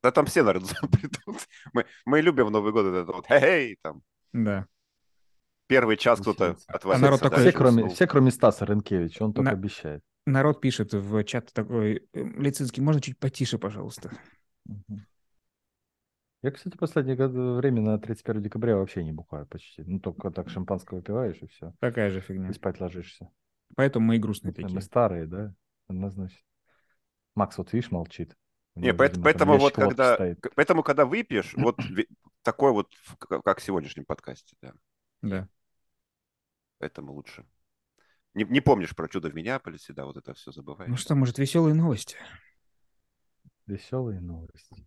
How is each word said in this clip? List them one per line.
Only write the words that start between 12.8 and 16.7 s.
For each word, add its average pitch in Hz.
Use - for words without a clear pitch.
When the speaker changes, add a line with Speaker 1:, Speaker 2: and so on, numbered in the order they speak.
Speaker 2:
можно 147
чуть -
потише, 139
пожалуйста?» -
Speaker 3:
Мгм. 101
Я, 139
кстати, -